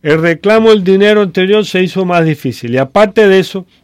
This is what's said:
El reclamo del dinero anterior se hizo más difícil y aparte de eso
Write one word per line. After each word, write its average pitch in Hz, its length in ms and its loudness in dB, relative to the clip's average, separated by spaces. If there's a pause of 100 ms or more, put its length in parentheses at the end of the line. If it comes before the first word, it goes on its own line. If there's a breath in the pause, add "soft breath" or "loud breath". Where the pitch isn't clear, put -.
El 160 200 0
reclamo 208 480 0
del 214 120 2
dinero 202 380 2
anterior 196 460 -2
se 185 160 -2
hizo 185 240 -4
más 175 180 0
difícil 127 480 -6
y 127 60 -2
aparte 202 500 0
de 190 100 4
eso 185 280 -6 (180)